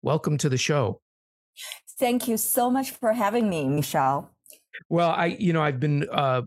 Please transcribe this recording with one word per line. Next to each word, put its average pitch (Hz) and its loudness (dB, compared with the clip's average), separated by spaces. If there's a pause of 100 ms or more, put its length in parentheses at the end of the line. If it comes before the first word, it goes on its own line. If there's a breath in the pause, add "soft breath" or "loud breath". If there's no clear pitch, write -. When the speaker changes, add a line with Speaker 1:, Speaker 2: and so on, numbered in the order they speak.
Speaker 1:
welcome 151 0
to 151 0
the 131 0
show. 123 0 (960 loud breath)
Speaker 2:
Thank 247 0
you 226 0
so 240 0
much 262 0
for 220 -2
having 220 0
me, 160 -2
Michelle. 139 0 (600 loud breath)
Speaker 1:
Well, 170 2
I, 175 0
you 170 2
know, 160 2
I've 143 0
been, 147 0
uh, 131 0